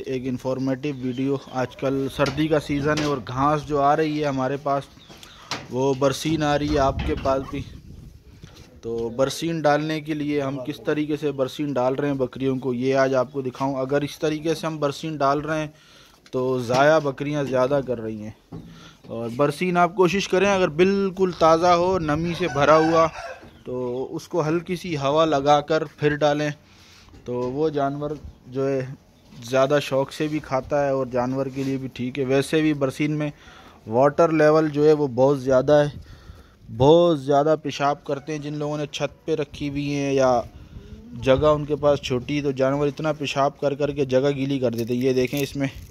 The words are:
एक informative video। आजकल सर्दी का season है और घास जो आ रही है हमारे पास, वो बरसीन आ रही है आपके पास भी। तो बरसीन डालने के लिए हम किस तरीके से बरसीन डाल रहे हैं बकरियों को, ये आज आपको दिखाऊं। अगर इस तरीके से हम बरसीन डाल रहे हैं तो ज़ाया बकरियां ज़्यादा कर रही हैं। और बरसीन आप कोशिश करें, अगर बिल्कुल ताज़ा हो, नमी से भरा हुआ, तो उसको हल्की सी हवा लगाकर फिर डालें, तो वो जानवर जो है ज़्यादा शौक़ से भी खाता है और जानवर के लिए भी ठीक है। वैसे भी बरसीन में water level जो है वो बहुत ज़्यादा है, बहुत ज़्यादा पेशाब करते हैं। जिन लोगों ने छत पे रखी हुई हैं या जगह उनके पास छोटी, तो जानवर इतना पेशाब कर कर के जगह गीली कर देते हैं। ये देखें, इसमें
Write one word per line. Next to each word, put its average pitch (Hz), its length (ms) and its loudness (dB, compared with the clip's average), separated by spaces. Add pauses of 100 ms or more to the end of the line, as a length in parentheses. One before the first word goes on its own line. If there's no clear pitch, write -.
एक 131 180 -6
informative 131 720 -4
video। 131 440 -4 (140)
आजकल 135 560 -4
सर्दी 143 380 0
का 151 120 2
season 147 380 -2
है 151 80 -2
और 143 140 -2
घास 139 420 0
जो 147 160 -4
आ 139 160 4
रही 151 240 0
है 147 80 -2
हमारे 135 320 -2
पास, 139 300 -4 (840)
वो 131 260 0
बरसीन 147 460 0
आ 147 120 2
रही 147 140 -2
है 151 120 0
आपके 139 420 -2
पास 135 280 -2
भी। 143 140 -8 (1200)
तो 117 280 -4
बरसीन 139 500 -2
डालने 151 400 2
के 156 120 -8
लिए 147 280 -2
हम 139 240 -4
किस 147 160 -8
तरीके 151 360 -2
से 147 160 -2
बरसीन 135 400 -4
डाल 127 220 0
रहे 143 140 -2
हैं 139 80 -2
बकरियों 131 400 -2
को, 131 160 -4
ये 131 220 0
आज 135 180 4
आपको 139 280 0
दिखाऊं। 135 360 -4
अगर 139 260 0
इस - 160 -10
तरीके 156 360 -2
से 160 120 -8
हम 156 120 -6
बरसीन 147 380 -4
डाल 143 240 2
रहे 156 180 -4
हैं 151 140 -8 (600)
तो 127 100 -2 (180)
ज़ाया 135 400 4
बकरियां 143 440 -4
ज़्यादा 131 360 2
कर 123 160 -4
रही 110 220 -8
हैं। 107 160 -12 (720)
और 117 220 -8
बरसीन 147 460 0
आप 175 180 4
कोशिश 185 320 2
करें, 190 200 2
अगर 190 240 2
बिल्कुल 190 640 2
ताज़ा 165 380 4
हो, 180 260 2
नमी 160 360 -2
से 170 140 -2
भरा 139 280 6
हुआ, 160 280 4 (600)
तो 127 380 -6 (100)
उसको 165 280 -2
हल्की 170 360 -2
सी 170 200 -6
हवा 143 300 4
लगाकर 147 580 4 (100)
फिर 147 220 2
डालें, 147 340 2 (760)
तो 123 240 -4
वो 151 220 0
जानवर 143 460 -4 (320)
जो 131 160 -2
है 135 320 -4 (360)
ज़्यादा 131 480 2
शौक़ 135 300 -2
से 156 160 -4
भी 151 140 -4
खाता 143 440 -2
है 135 100 0
और 131 140 -2
जानवर 131 400 -2
के 135 140 -6
लिए 135 140 -4
भी 131 180 -8
ठीक 127 220 -6
है। 135 100 -2
वैसे 139 340 2
भी 156 140 2
बरसीन 139 380 -2
में 151 180 -4 (580)
water 143 440 4
level 156 360 6
जो 147 160 2
है 156 100 8
वो 147 140 0
बहुत 131 300 4
ज़्यादा 131 360 4
है, 147 160 4 (800)
बहुत 156 480 6
ज़्यादा 143 380 2
पेशाब 143 500 -2
करते 143 260 -8
हैं। 151 80 -6
जिन 147 140 -8
लोगों 147 220 -6
ने 151 100 -6
छत 147 260 -6 (120)
पे 160 100 -2
रखी 147 320 -6
हुई 143 180 -6
हैं 143 280 -2
या 127 300 2 (760)
जगह 131 320 2
उनके 147 280 2
पास 143 220 2
छोटी, 131 420 -4
तो 143 120 -2
जानवर 135 340 0
इतना 151 260 -2
पेशाब 143 480 -2
कर 143 140 0
कर 143 180 -2
के 143 140 -2
जगह 131 240 2
गीली 135 280 -2
कर 120 160 0
देते 117 180 -2
हैं। 123 80 -2
ये 131 120 2
देखें, 127 260 0
इसमें 139 300 -4 (220)